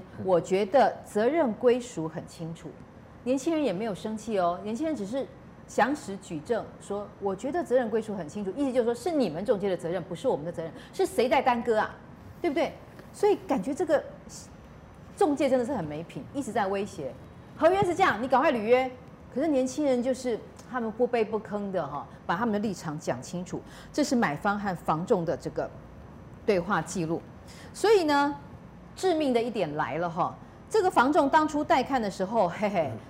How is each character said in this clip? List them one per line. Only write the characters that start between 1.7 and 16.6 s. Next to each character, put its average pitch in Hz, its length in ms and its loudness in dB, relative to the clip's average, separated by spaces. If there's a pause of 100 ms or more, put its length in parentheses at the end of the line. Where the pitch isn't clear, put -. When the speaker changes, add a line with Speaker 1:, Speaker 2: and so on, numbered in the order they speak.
Speaker 2:
属 160 300 -6
很 160 180 -10
清 165 280 -10
楚。 - 120 -16 (560)
年 254 140 2
轻 330 160 0
人 302 100 2
也 233 80 2
没 190 140 -2
有 214 80 -2
生 220 240 -6
气 208 220 -2
哦， 175 240 2
年 214 120 -4
轻 302 120 -2
人 311 80 0
只 208 100 -6
是 247 180 -4 (440)
详 240 280 2
实 196 220 -10
举 170 220 -10
证 190 260 -2 (160)
说， 202 260 -8 (120)
我 196 160 -2
觉 247 160 -6
得 349 120 -2
责 240 120 0
任 254 160 4
归 220 100 0
属 214 140 -6
很 170 120 -8
清 202 160 -8
楚， 190 140 -4
意 285 80 0
思 254 80 -2
就 254 60 4
是 226 60 2
说 233 100 0
是 349 160 -4
你 262 180 2
们 165 160 -6
中 208 140 2
介 196 100 -2
的 180 80 0
责 170 100 -6
任， 175 140 -2
不 175 140 -10
是 262 120 -4
我 214 80 2
们 143 80 -6
的 170 80 -6
责 165 120 -8
任， 160 80 -8 (200)
是 - 140 0
谁 254 240 2
在 277 100 4
耽 240 220 2
搁 220 160 2
啊？ - 180 0 (460)
对 349 80 0
不 269 60 -2
对？ 277 180 0 (400)
所 415 160 4
以 392 60 6 (120)
感 262 140 0
觉 208 100 -4
这 320 140 -2
个 302 180 2 (1120)
中 311 200 4
介 285 120 2
真 254 120 4
的 247 40 0
是 233 80 -2
很 196 140 -2
没 151 160 -8
品， 165 220 -12 (100)
一 277 80 -4
直 220 100 -6
在 208 140 0